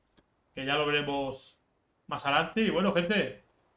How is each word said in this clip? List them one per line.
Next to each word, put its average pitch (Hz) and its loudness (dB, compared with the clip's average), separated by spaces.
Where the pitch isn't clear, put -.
que 135 -8
ya 143 0
lo 151 2
veremos 143 -4
más 143 -8
adelante. 160 2
Y 202 2
bueno, 180 2
gente, 175 0